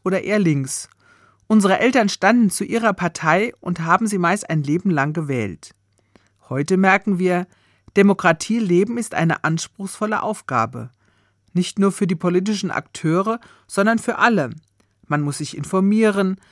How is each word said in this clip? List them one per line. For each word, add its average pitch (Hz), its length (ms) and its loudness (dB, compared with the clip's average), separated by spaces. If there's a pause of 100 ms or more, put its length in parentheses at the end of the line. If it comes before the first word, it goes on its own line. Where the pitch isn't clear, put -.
oder 185 200 -2
eher 208 140 0
links. 147 500 0 (600)
Unsere 220 320 4
Eltern 233 300 2
standen 220 420 2
zu - 120 -6
ihrer 220 300 -2
Partei 180 680 0
und 175 200 -6
haben 170 260 2
sie 208 140 -2
meist 175 320 0
ein 156 100 0
Leben 160 300 0
lang 147 220 0
gewählt. 131 600 -6 (760)
Heute 147 300 -2
merken 190 400 2
wir, 180 300 0 (500)
Demokratie 196 600 2
leben 208 400 2
ist - 160 -8
eine 165 280 0
anspruchsvolle 196 800 -4
Aufgabe. 120 680 -4 (640)
Nicht 180 260 -2
nur 196 120 2
für 202 140 -4
die 180 100 -2
politischen 185 540 -2
Akteure, 190 680 -2 (260)
sondern 220 320 0
für - 220 -4
alle. 190 320 2 (560)
Man 147 140 0
muss 143 180 -4
sich - 180 -10
informieren. 190 840 0 (120)